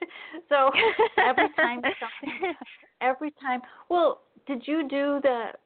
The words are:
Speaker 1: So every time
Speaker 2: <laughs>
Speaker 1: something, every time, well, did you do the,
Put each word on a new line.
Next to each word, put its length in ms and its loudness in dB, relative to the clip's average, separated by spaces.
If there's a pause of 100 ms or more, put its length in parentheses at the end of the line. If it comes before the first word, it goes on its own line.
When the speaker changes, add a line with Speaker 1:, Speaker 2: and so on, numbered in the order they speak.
(500)
Speaker 1:
So 220 4 (460)
every 380 4
time 260 0
Speaker 2:
<laughs> 180 -4
Speaker 1:
something, 540 -8 (480)
every 380 -2
time, 220 -4 (280)
well, 320 2 (260)
did 180 -6
you 220 -2
do 340 -2
the, 260 0 (180)